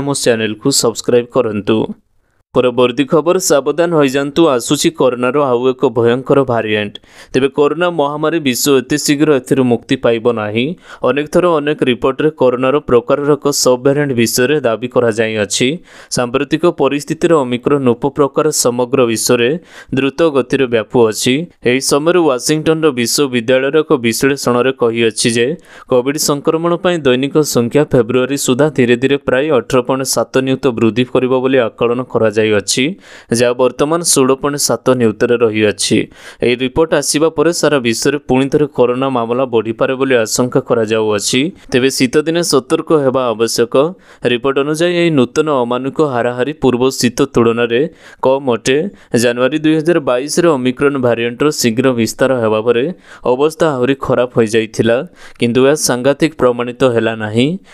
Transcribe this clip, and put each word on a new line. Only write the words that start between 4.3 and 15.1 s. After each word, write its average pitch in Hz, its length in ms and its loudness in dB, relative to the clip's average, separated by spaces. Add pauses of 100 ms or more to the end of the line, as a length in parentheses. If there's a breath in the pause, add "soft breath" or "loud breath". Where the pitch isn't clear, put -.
ଆସୁଛି 143 480 0
କରୋନାର 123 480 0
ଆଉ 123 240 0
ଏକ 127 140 -2 (100)
ଭୟଙ୍କର 123 560 2
ଭାରିଏଣ୍ଟ। 107 480 -2 (360 loud breath)
ତେବେ 131 200 0
କରୋନା 151 400 0
ମହାମାରୀ 151 480 -2
ବିଶ୍ୱ 135 400 0
ଏତେ 143 180 -2
ଶୀଘ୍ର 147 380 0
ଏଥିରୁ 131 360 0
ମୁକ୍ତି 117 280 -2
ପାଇବ 117 320 0
ନାହିଁ। 110 340 -2 (380 loud breath)
ଅନେକ 139 300 -2
ଥର 175 180 2
ଅନେକ 147 320 -2
ରିପୋର୍ଟରେ 135 460 0 (100)
କରୋନାର 131 360 2 (120)
ପ୍ରକାରର 139 480 2
ଏକ 143 100 -8 (180)
ସବ୍ 127 200 2
ଭେରିଏଣ୍ଟ 139 320 0
ବିଷୟରେ 123 480 0
ଦାବି 113 240 -2
କରାଯାଇଅଛି। 110 800 0 (480 loud breath)